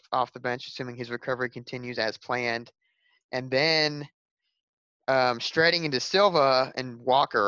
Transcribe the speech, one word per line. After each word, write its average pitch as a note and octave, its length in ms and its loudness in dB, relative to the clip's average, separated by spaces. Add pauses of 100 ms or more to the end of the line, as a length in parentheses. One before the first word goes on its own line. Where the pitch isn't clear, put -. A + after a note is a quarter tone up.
(120)
off B2+ 220 -2
the B2 60 -16
bench, B2 280 -6
assuming B2 300 -10
his A#2+ 120 -10
recovery B2 400 -4
continues B2 480 -10
as A2 200 -2
planned. A#2+ 540 -4 (600)
And B2+ 180 -6
then, D3 580 0 (1000)
um, B2+ 320 2
Stretting E3 460 2
and D3+ 60 -2
De C3 80 0
Silva C#3 760 4
and B2 240 -8
Walker B2+ 480 2